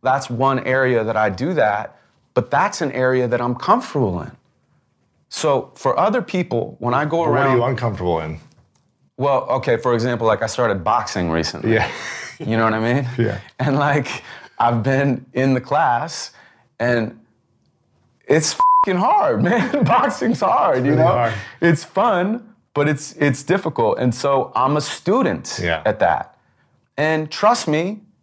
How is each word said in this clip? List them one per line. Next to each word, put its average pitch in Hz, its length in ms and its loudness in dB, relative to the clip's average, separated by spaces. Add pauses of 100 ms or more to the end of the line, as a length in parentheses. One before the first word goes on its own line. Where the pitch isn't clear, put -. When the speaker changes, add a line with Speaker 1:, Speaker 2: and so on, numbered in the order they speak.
Speaker 1:
that's 131 280 -2
one 131 360 0
area 127 380 2
that 107 140 -2
I 107 120 2
do 120 260 -4
that, 107 420 0 (360)
but - 180 -2
that's 185 300 0
an 147 100 -4
area 127 360 0
that 120 140 0
I'm 123 140 -2
comfortable 131 640 0
in. - 100 -12 (960)
So - 460 -2
for - 240 0
other 214 220 2
people, - 580 -4
when 120 140 -2
I 143 120 0
go 165 200 0
Speaker 2:
But 156 60 0
Speaker 1:
around 143 160 2
Speaker 2:
what 135 60 2
are 123 40 4
you 120 80 2
uncomfortable 101 560 -2
in? 78 180 -8 (760)
Speaker 1:
Well, 135 320 0
okay, 123 280 0
for 120 160 0
example, 117 340 0
like, 107 140 2
I 113 60 -2
started 107 360 -2
boxing 107 460 0
recently. 82 440 0
Speaker 2:
Yeah. 110 160 0 (500)
Speaker 1:
You 113 180 -2
know 113 80 2
what 110 80 2
I 113 200 0
mean? 131 140 0 (100)
Speaker 2:
Yeah. 107 220 0 (200)
Speaker 1:
And, 135 180 0
like, 143 440 0 (380)
I've 117 240 2
been 135 500 0
in 131 220 2
the 127 60 -2
class, 143 680 -2 (480)
and 117 400 -2 (1080)
it's 156 260 2
fucking - 460 2
hard, 170 440 2
<laughs> 180 60 2
man. 240 340 0
Boxing's 247 580 0
hard, 190 440 2
you 143 60 2
Speaker 2:
Really 127 120 4
Speaker 1:
know? 131 40 6
Speaker 2:
hard. 120 260 2 (280)
Speaker 1:
It's 165 220 4
fun, 208 680 -2 (200)
but 147 140 0
it's, - 260 -4
it's 143 300 0
difficult. 160 560 0
And 120 140 2
so 135 420 0
I'm 135 220 2
a 147 40 0
student 165 800 -2
Speaker 2:
Yeah. 82 240 -2
Speaker 1:
at 107 140 0
that. 82 380 0 (580)
And 156 360 0
trust 233 360 2
me 175 340 -2 (220)